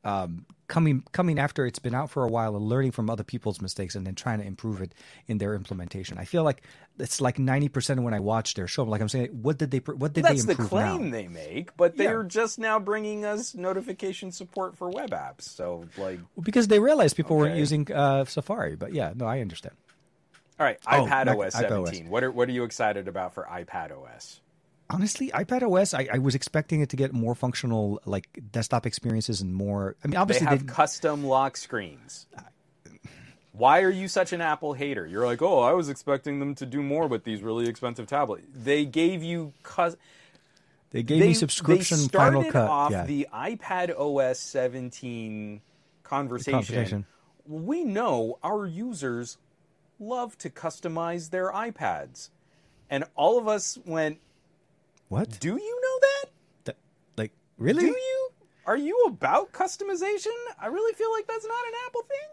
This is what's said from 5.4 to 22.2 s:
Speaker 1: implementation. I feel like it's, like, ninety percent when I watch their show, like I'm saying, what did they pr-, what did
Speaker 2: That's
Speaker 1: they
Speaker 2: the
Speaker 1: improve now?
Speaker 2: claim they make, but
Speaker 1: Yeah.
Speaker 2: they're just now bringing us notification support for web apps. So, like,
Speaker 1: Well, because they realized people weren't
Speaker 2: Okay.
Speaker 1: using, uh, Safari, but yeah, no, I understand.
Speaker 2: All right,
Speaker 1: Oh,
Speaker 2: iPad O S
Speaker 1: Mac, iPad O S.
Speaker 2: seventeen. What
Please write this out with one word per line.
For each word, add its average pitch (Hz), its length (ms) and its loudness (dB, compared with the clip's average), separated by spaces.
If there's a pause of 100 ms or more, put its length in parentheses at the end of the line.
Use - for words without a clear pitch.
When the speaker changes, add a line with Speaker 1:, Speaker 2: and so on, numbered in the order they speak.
Speaker 1:
implementation. 92 640 -8
I 92 80 -8
feel 170 180 0
like 143 180 2 (380)
it's, 131 200 -6
like, 127 200 0
ninety 135 300 2
percent 131 340 -2
when 117 100 -2
I 104 60 -2
watch 104 340 0
their 92 140 -4
show, - 160 -2
like 107 180 0
I'm 107 80 0
saying, 123 200 -2 (120)
what 139 160 0
did 139 140 -2
they 131 100 0
pr-, 139 140 -8
what 143 180 -2
did - 120 2
Speaker 2:
That's 139 200 6
Speaker 1:
they 175 80 4
Speaker 2:
the 131 80 0
Speaker 1:
improve 143 180 2
now? - 180 2
Speaker 2:
claim 196 120 -2
they 110 180 -6
make, 85 480 -10
but 170 220 4
Speaker 1:
Yeah. - 60 4
Speaker 2:
they're 226 200 2
just 214 360 -2
now 220 200 2
bringing 208 460 -4
us 208 300 -4
notification 185 760 -4
support 180 460 -8
for 180 120 -6
web 214 200 -6
apps. - 320 -8
So, 85 440 -8 (120)
like, 95 220 -6 (160)
Speaker 1:
Well, 170 80 -8
because 220 260 4
they 208 100 8
realized 247 380 6
people 160 180 2
weren't 151 160 4
Speaker 2:
Okay. 170 80 0
Speaker 1:
using, 147 320 2
uh, 139 340 4
Safari, 156 520 -4
but 196 160 -8
yeah, 131 220 -2
no, 123 100 -4
I 123 160 -2
understand. 85 340 -10 (840)
Speaker 2:
All 151 60 4
right, 120 120 2 (100)
Speaker 1:
Oh, 131 180 6
Speaker 2:
iPad 131 300 4
O 104 60 0
S 95 140 -2
Speaker 1:
Mac, 120 100 2
iPad 104 60 2
O 98 120 2
S. 85 60 -2
Speaker 2:
seventeen. 82 200 -10
What 117 140 2